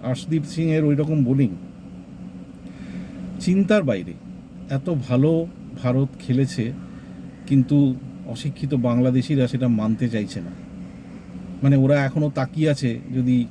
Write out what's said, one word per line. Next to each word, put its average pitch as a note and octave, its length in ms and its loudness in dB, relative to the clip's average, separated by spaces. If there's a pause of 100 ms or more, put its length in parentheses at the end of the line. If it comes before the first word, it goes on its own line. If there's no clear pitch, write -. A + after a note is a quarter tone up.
(100)
আর্শদীপ D3+ 420 0
সিংয়ের D#3+ 360 2
ওই D3 120 6
রকম D#3 240 2
বোলিং C3 260 4 (1900)
চিন্তার G3 460 4
বাইরে। F2+ 240 -2 (600)
এত C3+ 100 -4 (220)
ভালো C3 220 4 (520)
ভারত C3 280 2 (120)
খেলেছে, B2+ 420 0 (840)
কিন্তু C#3 280 4 (580)
অশিক্ষিত C#3 380 -4 (160)
বাংলাদেশিরা B2+ 640 4
সেটা B2 160 0 (120)
মানতে A2 340 0
চাইছে G2+ 320 -4
না। F2 60 -12 (1080)
মানে C#3 200 8
ওরা C#3 140 6 (100)
এখনও D3+ 220 0 (100)
তাকিয়ে D3+ 360 2
আছে C3 160 0 (260)
যদি B2+ 200 4 (140)